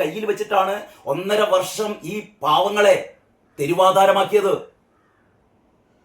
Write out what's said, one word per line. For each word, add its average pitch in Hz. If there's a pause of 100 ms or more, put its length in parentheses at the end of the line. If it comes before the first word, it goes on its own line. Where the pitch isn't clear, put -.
കയ്യിൽ 185
വെച്ചിട്ടാണ് 202 (240)
ഒന്നര 190
വർഷം 208
ഈ 202 (140)
പാവങ്ങളെ 190 (480)
തെരുവാധാരമാക്കിയത്. 190 (1300)